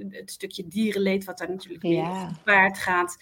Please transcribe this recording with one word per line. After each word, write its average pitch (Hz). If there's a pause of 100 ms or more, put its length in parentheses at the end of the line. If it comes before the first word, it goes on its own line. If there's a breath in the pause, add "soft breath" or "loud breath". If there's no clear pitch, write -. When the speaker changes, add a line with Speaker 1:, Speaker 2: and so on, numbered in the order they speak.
Speaker 1:
het 190
stukje 185
dierenleed 196
wat 180
daar 170
natuurlijk 175
mee 170
Speaker 2:
Ja. 175
Speaker 1:
gepaard 196
gaat. 180